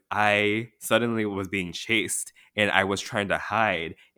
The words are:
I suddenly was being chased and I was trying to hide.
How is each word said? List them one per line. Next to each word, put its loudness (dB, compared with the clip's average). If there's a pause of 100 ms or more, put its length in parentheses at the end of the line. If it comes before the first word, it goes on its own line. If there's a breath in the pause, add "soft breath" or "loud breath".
(100)
I 2 (100)
suddenly 2
was -4
being -4
chased -2 (240 soft breath)
and 4
I 4
was -2
trying -4
to 0
hide. -2 (220 soft breath)